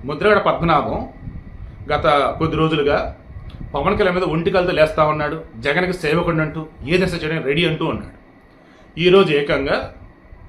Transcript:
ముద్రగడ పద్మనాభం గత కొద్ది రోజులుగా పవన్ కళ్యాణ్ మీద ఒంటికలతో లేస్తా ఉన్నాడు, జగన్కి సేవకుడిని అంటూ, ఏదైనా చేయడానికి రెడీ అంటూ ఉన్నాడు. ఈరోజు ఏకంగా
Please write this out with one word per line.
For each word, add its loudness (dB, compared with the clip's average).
ముద్రగడ 2
పద్మనాభం 0
గత 2
కొద్ది 0
రోజులుగా 0
పవన్ 0
కళ్యాణ్ 2
మీద 0
ఒంటికలతో 0
లేస్తా 2
ఉన్నాడు, -2
జగన్కి 0
సేవకుడిని 0
అంటూ, -4
ఏదైనా 2
చేయడానికి -4
రెడీ 0
అంటూ -2
ఉన్నాడు. -6
ఈరోజు 6
ఏకంగా -2